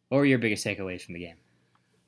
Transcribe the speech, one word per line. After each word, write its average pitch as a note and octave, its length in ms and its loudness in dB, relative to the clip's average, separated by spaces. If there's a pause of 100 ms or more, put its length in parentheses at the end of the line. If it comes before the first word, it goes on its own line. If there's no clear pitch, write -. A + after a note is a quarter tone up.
What C3 100 2
were C#3+ 80 4
your C3 120 6
biggest A2 260 0
takeaways F#2+ 380 -6
from F2 120 -14
the E2+ 40 -10
game? E2+ 160 -12 (720)